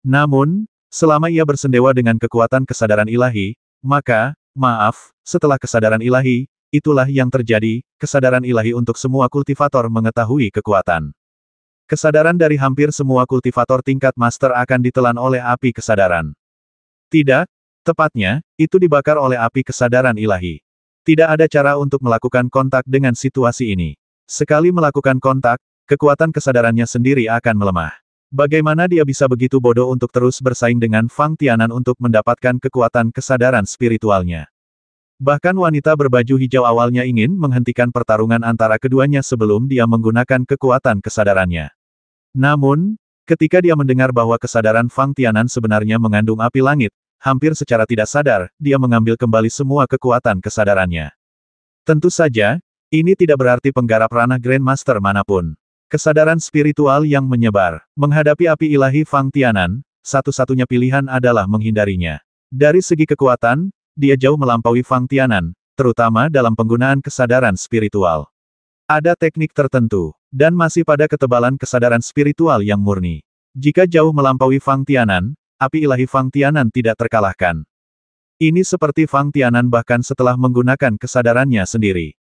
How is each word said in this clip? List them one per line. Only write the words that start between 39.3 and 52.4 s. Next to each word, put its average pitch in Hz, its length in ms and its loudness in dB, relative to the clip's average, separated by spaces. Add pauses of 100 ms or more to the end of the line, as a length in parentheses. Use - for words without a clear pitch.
dia 123 160 0
menggunakan 113 640 0
kekuatan 127 560 0
kesadarannya. 92 640 -2 (640)
Namun, 147 640 0 (320)
ketika 165 320 2
dia 170 160 2
mendengar 131 320 0
bahwa 117 320 0
kesadaran 113 480 0
Fang 135 240 -2
Tianan 117 400 0
sebenarnya 110 480 0
mengandung 110 400 0
api 131 240 0
langit, 135 260 0 (300)
hampir 135 320 0
secara 120 320 -2
tidak 107 240 -2
sadar, 120 480 0
dia 139 240 0
mengambil 113 400 2
kembali 113 320 0
semua 139 320 0
kekuatan 120 560 0
kesadarannya. 95 720 -2 (720)
Tentu 156 240 2
saja, 123 480 0 (320)